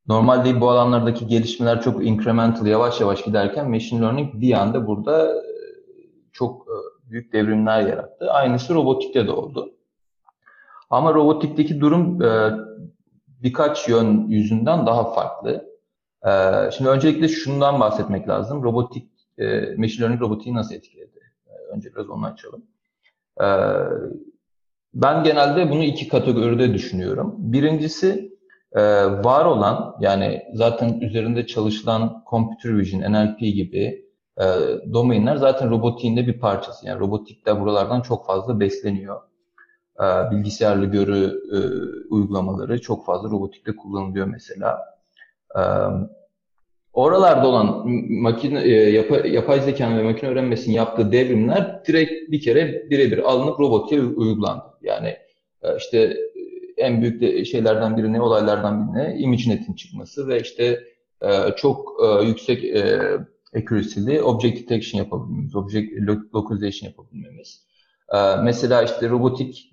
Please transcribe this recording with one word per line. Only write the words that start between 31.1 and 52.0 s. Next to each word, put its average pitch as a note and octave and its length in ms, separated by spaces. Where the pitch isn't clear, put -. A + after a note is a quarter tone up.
çalışılan A2 840
computer A2+ 480
vision, F#2+ 340
N G#2+ 140
L G#2+ 100
P A2 140
gibi, G2 600
eee, F#2+ 60
domainler A#2+ 440
zaten C3+ 340
robotiğin A#2 460
de B2 100
bir A#2+ 140
parçası. G2 460
Yani G2 140
robotik G2+ 460
de G#2+ 140
buralardan G#2 400
çok A#2+ 260
fazla G2+ 340
besleniyor. G2 600
Eee, G2 60
bilgisayarlı G2+ 560
görü, G2 560
eee, G2 80
uygulamaları G2 680
çok - 260
fazla G2 240
robotikte G#2 460
kullanılıyor G2 500
mesela. - 520
Eee, G2 60
oralarda D3+ 560
olan A#2 400
m-, A2+ 320
makine, A#2 440
eee, G#2+ 260
yapa-, A2 380
yapay C#3 320
zekanın B2+ 380
ve A2 40
makine A2+ 280
öğrenmesinin B2 440
yaptığı A2+ 380
devrimler B2+ 720
direkt D#3+ 440